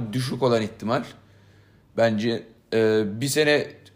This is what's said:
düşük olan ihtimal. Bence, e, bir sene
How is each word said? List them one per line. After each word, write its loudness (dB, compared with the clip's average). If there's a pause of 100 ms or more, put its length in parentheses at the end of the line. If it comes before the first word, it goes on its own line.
(140)
düşük -4
olan 2
ihtimal. -4 (960)
Bence, 0 (300)
e, 4 (180)
bir -2
sene 2 (280)